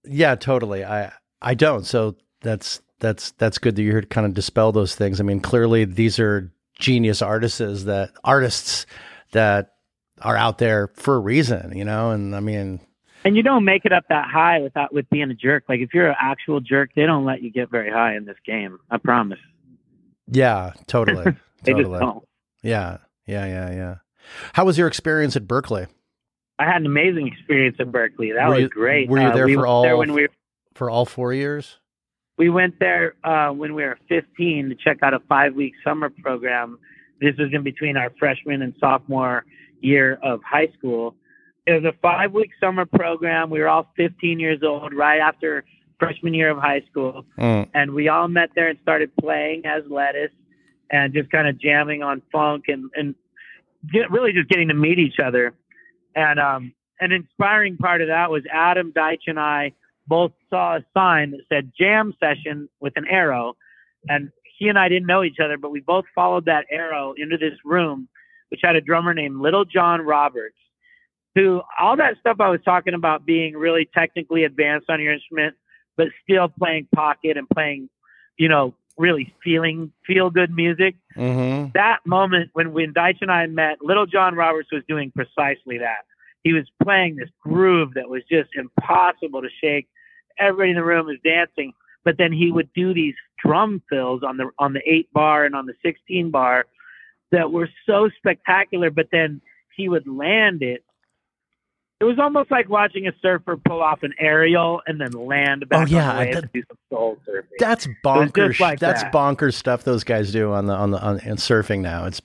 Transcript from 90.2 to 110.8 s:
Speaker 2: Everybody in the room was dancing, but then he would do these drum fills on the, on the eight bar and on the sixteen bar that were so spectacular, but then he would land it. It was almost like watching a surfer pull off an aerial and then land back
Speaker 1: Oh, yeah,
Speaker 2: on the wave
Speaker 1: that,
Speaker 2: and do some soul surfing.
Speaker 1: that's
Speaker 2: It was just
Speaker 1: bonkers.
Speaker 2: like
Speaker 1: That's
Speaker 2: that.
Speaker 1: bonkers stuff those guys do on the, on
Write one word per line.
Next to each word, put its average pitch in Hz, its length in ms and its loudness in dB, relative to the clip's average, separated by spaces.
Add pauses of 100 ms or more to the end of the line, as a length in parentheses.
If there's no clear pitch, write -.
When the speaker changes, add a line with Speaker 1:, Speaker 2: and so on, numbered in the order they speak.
Speaker 2:
Everybody 190 340 2
in 175 40 2
the 170 80 0
room 165 240 2
was 143 160 -8
dancing, 160 500 0 (320)
but 160 140 2
then 165 120 2
he 170 200 2
would 165 220 0
do 185 200 0
these 156 220 -2 (280)
drum 185 460 0
fills 127 340 -2
on 131 140 -6
the, 127 120 -6 (100)
on 139 140 0
the 139 120 -4
eight 160 280 0
bar 151 320 2
and 143 100 -4
on 135 120 -8
the 123 60 -12 (100)
sixteen 175 480 -4
bar 127 340 2 (640)
that 165 200 2
were 170 180 -2 (180)
so 208 300 4
spectacular, 185 760 0
but 156 200 0
then 156 300 0 (340)
he 196 140 -4
would 151 180 -2
land 175 560 0
it. 123 200 -6 (1160)
It 214 60 2
was 240 140 2
almost 285 320 2
like 240 160 2
watching 196 400 0
a 165 140 -4
surfer 175 340 0
pull 165 260 0
off 156 220 0
an 143 160 -6
aerial 165 640 4
and 156 140 -6
then 127 140 -6
land 139 560 -2
back 160 180 4
Speaker 1:
Oh, 139 40 0
yeah, 156 200 2
Speaker 2:
on 113 60 -2
the 127 80 0
wave 127 80 -2
Speaker 1:
that, 165 100 -4
Speaker 2:
and 117 80 -14
do 123 160 -6
some - 100 -20 (140)
soul 113 260 -2 (100)
surfing. 98 160 -8 (160)
Speaker 1:
that's 226 260 0
Speaker 2:
It 117 180 -10
was 143 220 4
just 139 100 -2
Speaker 1:
bonkers. 196 240 4
Speaker 2:
like 165 200 2
Speaker 1:
That's 127 240 0
Speaker 2:
that. 104 100 -6
Speaker 1:
bonkers 143 400 2
stuff - 320 -2
those 120 180 0
guys 107 300 0
do 107 180 0
on 101 140 0
the, 101 80 0
on 101 180 0